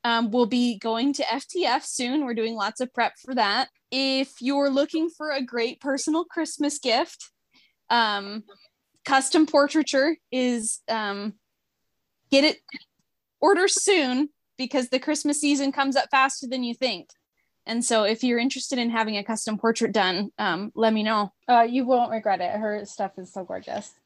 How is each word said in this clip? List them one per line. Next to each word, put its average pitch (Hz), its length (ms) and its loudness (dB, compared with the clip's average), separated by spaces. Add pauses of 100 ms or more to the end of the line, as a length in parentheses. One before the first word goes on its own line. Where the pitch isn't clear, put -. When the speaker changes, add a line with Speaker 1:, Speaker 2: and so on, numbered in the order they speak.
Speaker 1:
um, 233 260 2
we'll 240 160 4
be 240 320 0
going 233 360 -2
to 254 200 -2
F 277 140 -6
T 359 180 -2
F 262 200 0
soon. 262 400 -2
We're 240 100 -6
doing 226 200 -2
lots 214 240 -4
of 254 140 -6
prep 233 240 -2
for - 160 -12
that. 226 360 0 (200)
If 269 520 0
you're 277 280 2
looking 294 400 0
for 302 220 -8
a 277 100 -4
great 240 380 -4
personal 302 460 -2
Christmas 294 520 -4
gift, 262 540 -2 (580)
um, 208 540 0 (600)
custom 277 400 4
portraiture 285 680 2 (160)
is, 247 480 -2 (100)
um, 208 440 -4 (960)
get 277 140 6
it, - 120 2 (840)
order 370 260 6
soon 294 600 2 (280)
because 254 320 -2
the 254 100 0
Christmas 294 420 -2
season 285 320 0
comes 277 240 0
up - 120 0
faster 269 380 2
than 254 160 -4
you 240 100 -6
think. 226 360 -4 (560)
And 233 180 -4
so 220 200 2
if 220 200 0
you're 240 160 2
interested 262 400 -4
in 233 100 -2
having 220 280 -2
a 202 60 -6
custom 220 340 -4
portrait 226 340 0
done, 190 460 0
um, 196 360 -4
let 220 200 2
me 214 100 0
know. 214 300 0 (160)
Speaker 2:
Uh, 233 200 6
you 247 160 0
won't 240 260 2
regret 214 280 -2
it. 180 120 -2
Her 208 340 -4
stuff 196 320 -6
is 185 160 -16
so 190 100 -8
gorgeous. - 480 -10 (140)